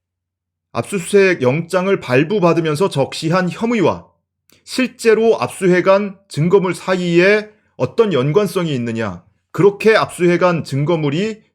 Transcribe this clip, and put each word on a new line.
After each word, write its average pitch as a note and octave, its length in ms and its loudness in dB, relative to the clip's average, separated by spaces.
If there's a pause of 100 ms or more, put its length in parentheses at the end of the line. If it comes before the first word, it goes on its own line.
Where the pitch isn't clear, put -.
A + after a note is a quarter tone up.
(760)
압수수색 F#3+ 680 0
영장을 E3+ 580 -2
발부받으면서 D#3+ 880 0
적시한 E3 600 -2
혐의와 F3 560 -2 (580)
실제로 A3+ 760 0
압수해간 F#3 800 0 (100)
증거물 F3 460 0
사이에 F#3 760 0 (260)
어떤 G3+ 380 0
연관성이 D#3+ 640 0
있느냐, A2+ 460 -6 (280)
그렇게 G3+ 440 2
압수해간 E3+ 680 0
증거물이 D#3 800 -2 (120)